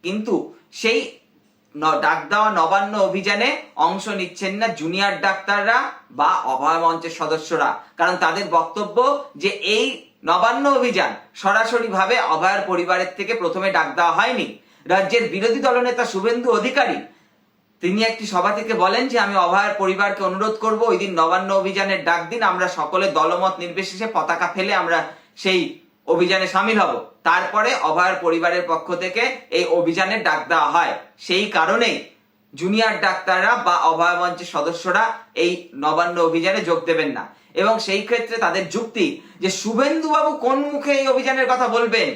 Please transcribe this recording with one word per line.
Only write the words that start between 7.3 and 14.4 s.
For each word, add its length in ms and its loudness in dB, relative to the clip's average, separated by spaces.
কারণ 200 2
তাদের 340 0
বক্তব্য 460 0
যে 140 -2
এই 360 0
নবান্ন 480 2
অভিযান 380 2
সরাসরিভাবে 840 2
অভয়ার 460 2
পরিবারের 500 0
থেকে 180 -4
প্রথমে 360 -2
ডাক 240 2
দেওয়া 240 2
হয়নি। 280 0